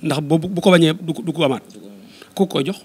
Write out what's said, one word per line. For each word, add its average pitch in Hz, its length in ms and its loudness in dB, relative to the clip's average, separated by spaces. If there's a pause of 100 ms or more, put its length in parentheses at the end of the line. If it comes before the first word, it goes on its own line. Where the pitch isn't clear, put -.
Ndax 151 200 -2
boobu 156 260 0
bu 180 140 -4
ko 196 100 6
bañee 165 280 6
du 165 140 -8
ko, 120 80 -10
du 160 120 -6
ko 156 100 -2
amaat. 135 180 0 (720)
Ku 190 140 0
ko 147 180 -4
jox? 190 200 -8